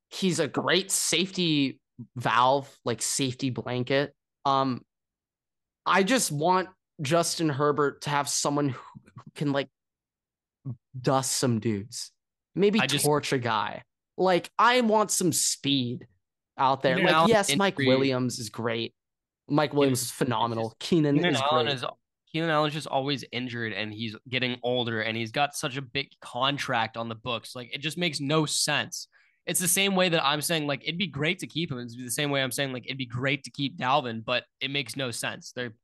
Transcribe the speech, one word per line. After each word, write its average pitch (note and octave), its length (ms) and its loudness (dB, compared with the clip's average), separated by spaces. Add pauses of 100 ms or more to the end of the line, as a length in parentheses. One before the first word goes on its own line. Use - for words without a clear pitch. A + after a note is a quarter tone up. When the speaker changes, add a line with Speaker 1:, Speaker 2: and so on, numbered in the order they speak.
Speaker 1:
he's F3 300 0
a D3+ 80 2
great E3 420 0
safety E3 880 0 (360)
valve, B2+ 600 2 (100)
like, A#2+ 180 -2
safety C3 480 -2
blanket. B2 600 -2 (320)
Um, C3+ 360 0 (1040)
I F3 160 4
just G3 300 2
want F3+ 380 2 (320)
Justin E3 480 2
Herbert C#3+ 540 2
to D3+ 60 -4
have C#3+ 180 0
someone D3 420 0
who, A#2+ 120 -8 (360)
who - 180 -20
can, C#3+ 160 -2
like, C3+ 160 0 (1300)
dust C3 340 0
some A#2+ 260 2
dudes, G#2 520 -4 (440)
maybe G3+ 240 4
Speaker 2:
I C3+ 80 4
just C#3 180 0
Speaker 1:
torch D3 280 2
a C#3 40 2
guy. A2+ 460 -2 (340)
Like, F3+ 400 2
I A#3+ 240 6
want G#3+ 300 4
some F3+ 200 2
speed C3 760 -2 (500)
out C3 240 2
there. C3+ 140 4
Speaker 2:
Keenan F#3 120 2
Speaker 1:
Like, D#3 80 4
Speaker 2:
Allen's E3 140 4
Speaker 1:
yes, G3+ 260 4
Mike G3 240 2
Speaker 2:
injury C3+ 80 2
Speaker 1:
Williams B2+ 520 2
is A2 100 -8
great. A#2 440 -4 (560)
Mike D3 240 2
Williams C#3 280 4
is - 100 -6
Speaker 2:
Keenan, - 160 -2
Speaker 1:
phenomenal. A2+ 420 -2
Speaker 2:
just, - 100 -20
Speaker 1:
Keenan D3 360 4
Speaker 2:
Keenan E3 200 4
Speaker 1:
is C3+ 60 0
Speaker 2:
Allen D#3 240 2
Speaker 1:
great. C#3+ 100 0
Speaker 2:
is, B2 100 -8 (460)
Keenan E3 180 -2
Allen's D3+ 240 2
just D3 140 -6
always C3+ 440 -2
injured, A#2 420 -6
and G#2+ 200 -6
he's G#2+ 220 -8 (140)
getting B2 320 -2
older, A#2 400 0
and A2 160 -2
he's A2+ 140 -4
got C#3+ 240 -2
such C3+ 220 -6
a C#3+ 40 -8
big C#3 280 -6 (120)
contract B2+ 760 -2
on A#2 120 -8
the A2+ 60 -8
books. A2+ 400 -8
Like, B2 180 -14
it C#3 60 -10
just D3 180 -6
makes E3 220 -2
no D3+ 260 2
sense. - 640 -2 (400)
It's E3+ 120 -2
the F3+ 80 0
same G3 280 2
way F#3 140 4
that E3 140 2
I'm D3 180 0
saying, D3+ 260 0
like, C#3 160 -4
it'd E3+ 160 -6
be F#3+ 80 -2
great D3+ 320 -4
to D3 80 -8
keep D#3+ 240 -4
him. B2 80 -6
It's A#2+ 160 -12
the B2 160 -10
same D3 180 -2
way C#3 140 0
I'm B2+ 80 -2
saying, C3+ 220 -2
like, B2+ 120 -10
it'd C3+ 140 -8
be B2+ 80 -6
great C3+ 380 -2
to B2 60 -14
keep B2+ 260 -6
Dalvin, B2 460 0
but B2 200 0 (160)
it C3+ 100 -6
makes C#3 260 -4
no C3+ 140 -4
sense. - 460 -8
They're B2 180 -6 (100)